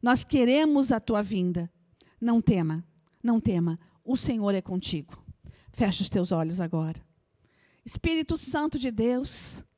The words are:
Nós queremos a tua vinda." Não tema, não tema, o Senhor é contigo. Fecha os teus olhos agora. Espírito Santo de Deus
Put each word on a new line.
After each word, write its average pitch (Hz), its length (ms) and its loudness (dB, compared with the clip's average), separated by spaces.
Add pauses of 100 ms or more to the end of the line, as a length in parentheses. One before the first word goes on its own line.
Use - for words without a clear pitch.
Nós 247 220 4
queremos 277 680 4
a 226 80 2
tua 214 220 0
vinda." 180 500 -2 (480)
Não 233 220 2
tema, 165 420 2 (380)
não 233 180 2
tema, 170 400 0 (240)
o 254 140 -2
Senhor 208 380 0
é 185 60 0
contigo. - 640 -6 (480)
Fecha 202 300 0
os - 80 -2
teus 180 220 0
olhos 165 280 -2
agora. 160 400 -4 (840)
Espírito 320 520 -2
Santo 302 420 -4
de 247 100 -2
Deus 240 760 -4 (140)